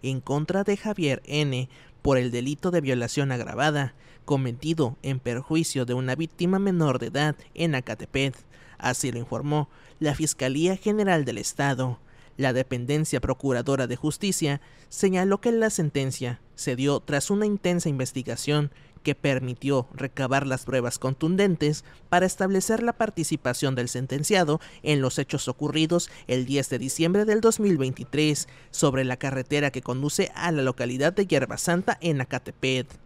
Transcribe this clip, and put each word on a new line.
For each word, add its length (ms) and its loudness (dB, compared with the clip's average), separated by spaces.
en 180 -2
contra 420 0
de 140 0
Javier 480 -2
N. 420 -2
por 160 4
el 100 0
delito 400 -2
de 100 4
violación 520 0
agravada, 640 -2
cometido 760 -2
en 180 -4
perjuicio 640 -2
de 100 -2
una 180 -2
víctima 460 -2
menor 400 2
de 80 -6
edad 280 0
en 180 0
Acatepec. 640 -4
Así 340 -2
lo 60 -6
informó 500 -2
la 140 2
Fiscalía 640 0
General 480 2
del 140 -4
Estado. 580 -2
La 160 2
dependencia 680 0
procuradora 680 0
de 80 -2
justicia 680 -2
señaló 520 2
que 100 2
la 200 2
sentencia 680 -2
se 220 -4
dio 240 2
tras 320 -2
una 160 2
intensa 420 0
investigación 840 -2
que 120 0
permitió 800 0
recabar 500 -2
las 200 -4
pruebas 340 0
contundentes 840 2
para 180 4
establecer 560 0
la 100 0
participación 800 -2
del 160 -2
sentenciado 720 0
en 180 2
los 160 0
hechos 300 -2
ocurridos 640 0
el 180 0
diez 240 -2
de 80 -2
diciembre 480 2
del 160 4
dos 180 4
mil 200 4
veintitrés 680 0
sobre 340 2
la 140 -2
carretera 540 -2
que 100 -6
conduce 540 -2
a 160 -2
la 100 2
localidad 520 0
de 120 2
Hierba 320 0
Santa 420 0
en 220 0
Acatepec. 640 -2